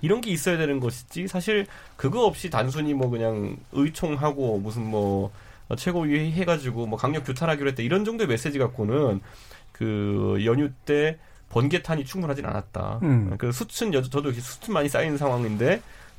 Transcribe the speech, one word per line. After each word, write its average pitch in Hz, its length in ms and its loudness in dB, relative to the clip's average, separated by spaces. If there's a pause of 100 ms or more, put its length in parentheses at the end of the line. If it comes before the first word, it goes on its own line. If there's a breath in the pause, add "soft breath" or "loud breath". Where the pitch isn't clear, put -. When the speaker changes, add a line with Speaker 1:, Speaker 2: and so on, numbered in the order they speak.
Speaker 1:
이런 196 180 2
게 226 100 -4
있어야 170 280 0
되는 143 200 0
것이지 127 480 -4
사실 196 400 0 (300 loud breath)
그거 220 300 2
없이 175 240 0
단순히 147 420 0
뭐 131 160 2
그냥 113 480 -2 (160)
의총하고 143 880 0
무슨 107 260 -4
뭐 101 480 0 (460 loud breath)
최고위 170 360 0
회의 156 180 0
해가지고 143 540 0
뭐 110 120 -2
강력 147 260 0
규탄하기로 143 460 0
했다 123 120 -2
이런 175 220 2
정도의 226 240 0
메시지 135 300 0
갖고는 117 600 2 (520 loud breath)
그 101 720 0
연휴 131 260 4 (140)
때 151 320 2 (320 soft breath)
번개탄이 151 560 2
충분하진 143 420 -4
않았다. 101 560 -4
Speaker 2:
음. 110 360 4
Speaker 1:
그 120 140 0
수춘, 214 420 -2
여-, 131 80 4
저도 139 260 -2
이렇게 120 120 -2
수춘 - 340 -8
많이 147 140 2
쌓이는 151 280 0
상황인데 123 640 2 (380 loud breath)